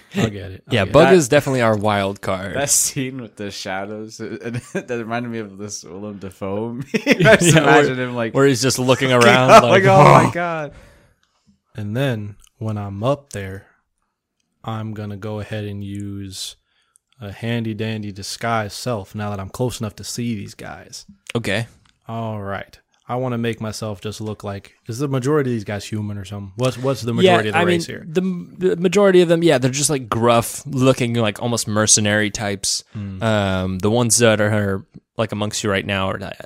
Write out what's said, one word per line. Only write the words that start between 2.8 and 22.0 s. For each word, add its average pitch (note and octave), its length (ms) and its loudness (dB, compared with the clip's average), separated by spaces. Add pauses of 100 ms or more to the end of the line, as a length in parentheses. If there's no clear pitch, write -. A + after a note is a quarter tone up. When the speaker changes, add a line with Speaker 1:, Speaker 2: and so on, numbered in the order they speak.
Speaker 3:
with G#2 140 -18
the G#2 140 -8
shadows, G#2 680 -10
<laughs> - 0 -
and A2+ 360 -10
that - 340 -10
reminded A#2 400 -6
me A2+ 80 -8
of G2+ 200 -12
this G#2 260 -12
Willem G2+ 340 -12
Dafoe G2 540 -6
<laughs> - 20 -10
meme. C3 100 -10 (100)
I G#3+ 420 4
just - 60 4
Speaker 2:
<laughs> E3+ 120 6
Yeah, D#3 100 6
where, C#3 160 8
Speaker 3:
imagine C3+ 200 2
him, B2 160 -4
like, A2+ 180 -2
Speaker 2:
where C3+ 120 6
he's B2+ 140 4
just B2+ 180 0
looking B2+ 340 2
Speaker 3:
<laughs> B2 60 6
Speaker 2:
around B2+ 300 6
Speaker 3:
like, A3 140 10
Speaker 2:
like, B2 220 4
Speaker 3:
"Oh F#3+ 200 8
my C#3+ 220 8
Speaker 2:
"Oh." - 60 2
Speaker 3:
God." E3 400 -6 (1040)
Speaker 1:
And G#2+ 200 -6
then A2 400 -4 (220)
when A2 180 -4
I'm G2+ 280 -8
up C#3 280 -2
there, G2 340 -10 (960)
I'm A2 280 -6
gonna G#2 240 -10
go G#2+ 240 -8
ahead G#2 240 -8
and G2+ 200 -8
use G2 720 -10 (640)
a G2+ 120 -12
handy A2+ 420 -4
dandy G#2+ 380 -6
disguise G#2+ 640 -6
self A2 400 -8
now G#2 160 -6
that G2+ 100 -8
I'm G2 80 -10
close B2+ 320 -6
enough G#2+ 160 -8
to G2+ 80 -16
see A#2+ 300 -6
these G#2 200 -12
guys. - 520 -18 (280)
Speaker 2:
Okay. A2+ 320 -2 (420)